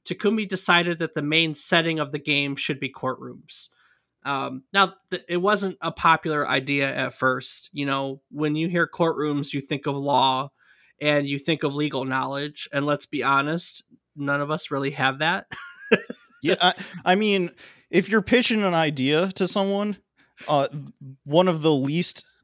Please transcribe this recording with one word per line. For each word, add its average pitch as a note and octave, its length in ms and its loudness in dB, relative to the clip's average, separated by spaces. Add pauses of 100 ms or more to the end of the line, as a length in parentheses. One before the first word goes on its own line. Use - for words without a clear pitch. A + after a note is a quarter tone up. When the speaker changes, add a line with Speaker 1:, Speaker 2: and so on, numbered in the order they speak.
Speaker 1:
Takumi G#3 440 0
decided F3 520 2
that D#3+ 160 -4
the D3+ 60 -2
main D#3 340 2
setting E3 440 2
of C#3+ 120 -4
the D3 80 -4
game C#3+ 380 -2
should C#3 240 -4
be - 100 -6
courtrooms. - 800 -8 (560)
Um, C3 380 -4 (100)
now, F#3+ 220 2 (160)
th-, F3+ 180 -6
it F3 80 0
wasn't F#3+ 440 0
a E3 100 -2
popular D#3+ 560 2
idea C#3 460 0
at C3+ 200 -4
first. - 600 -2
You C#3+ 120 -4
know, C#3 360 -4 (100)
when D3+ 240 -2
you D#3+ 120 0
hear E3+ 200 2
courtrooms, D3 640 0
you C#3 80 -4
think C#3 260 -6
of C#3+ 80 -2
law C3+ 540 2 (500)
and D3 280 2
you C#3 120 -2
think D#3 240 -2
of C#3+ 120 -2
legal C#3 300 -2
knowledge. C3+ 680 -6
And C#3+ 140 0
let's D3 180 0
be C#3+ 180 -6
honest, C#3 600 0 (320)
none C#3+ 260 -2
of C#3+ 80 -4
us D3+ 220 -4
really C#3 200 -2
have C3+ 280 0
that. F3 320 -2
<laughs> - 60 -14 (840)
Speaker 2:
Yeah, E3 180 2
I, F3 100 6
Speaker 1:
S- F#3 360 -4
Speaker 2:
I F3+ 100 6
mean, G3+ 360 2 (380)
if F3 200 2
you're G#3+ 120 4
pitching A#3 420 2
an F#3 100 2
idea D3+ 600 2
to F3+ 140 0
someone, G3 500 0 (500)
uh, C#3 200 4 (560)
one E3 240 4
of D#3+ 140 0
the D#3 100 4
least C#3+ 540 0 (180)